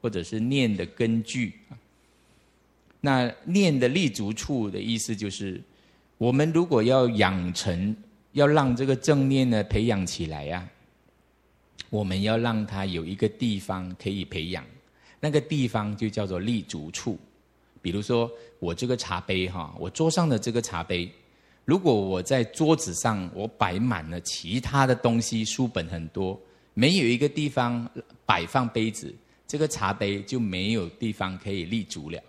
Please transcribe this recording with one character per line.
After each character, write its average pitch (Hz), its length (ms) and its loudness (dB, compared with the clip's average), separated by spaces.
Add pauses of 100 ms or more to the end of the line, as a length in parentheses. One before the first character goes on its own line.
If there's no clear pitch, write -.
或 120 80 -2
者 98 120 -4
是 107 180 -6
念 123 340 2
的 92 120 -2
根 113 380 0
据。 120 300 -4 (1500)
那 131 320 2 (100)
念 175 340 4
的 123 100 4
立 156 200 2
足 104 240 -2
处 113 380 -2
的 95 100 -6
意 113 200 -2
思 110 160 -4
就 101 140 -4
是 95 300 -8 (580)
我 120 140 2
们 147 200 4
如 165 140 4
果 143 160 4
要 127 280 6
养 95 440 2
成， 98 420 -2 (360)
要 143 160 6
让 143 280 4
这 131 100 0
个 135 100 2
正 135 320 4
念 135 220 4
呢 107 160 2
培 107 200 0
养 101 200 2
起 85 220 -4
来 73 220 -8
啊， 90 200 -6 (1200)
我 104 140 -2
们 95 180 -2
要 107 160 2
让 113 280 0
它 98 200 -6
有 85 200 -4
一 92 100 -6
个 107 120 0
地 107 320 -2
方 92 420 -8
可 - 80 -4
以 98 140 -4
培 82 240 -8
养， 87 160 -8 (560)
那 156 100 -2
个 147 120 4
地 139 260 0
方 104 280 -2
就 107 140 -2
叫 104 160 -4
做 92 140 -4
立 110 220 -2
足 78 300 -10
处。 - 280 -6 (640)
比 90 100 -4
如 101 100 -2
说 117 300 0 (280)
我 87 140 -2
这 120 140 -4
个 123 80 2
茶 87 260 -4
杯 92 260 0
哈， 85 300 -8
我 90 120 -6
桌 160 200 2
上 165 180 2
的 123 120 2
这 117 120 -4
个 117 100 0
茶 85 220 -6
杯， 87 280 -4 (540)
如 156 120 4
果 175 160 4
我 95 300 0
在 131 200 2
桌 156 320 2
子 120 180 -4
上 95 400 0
我 101 140 -4
摆 95 300 -2
满 98 320 0
了 87 120 -6
其 95 380 -6
他 135 280 2
的 127 80 6
东 117 260 2
西， 110 240 -2
书 127 220 -2
本 87 200 -4
很 82 200 -6
多， 95 320 -6 (340)
没 147 240 4
有 156 80 4
一 120 120 4
个 143 120 2
地 147 180 -2
方 120 400 -2 (380)
摆 87 200 2
放 127 220 0
杯 113 220 0
子， 90 240 -12 (340)
这 147 100 -6
个 151 100 2
茶 104 260 -2
杯 101 300 -2
就 127 160 -4
没 98 320 -2
有 98 180 -2
地 110 240 -6
方 92 240 -4
可 101 140 -8
以 92 140 -4
立 107 180 -2
足 78 260 -10
了。 85 200 -8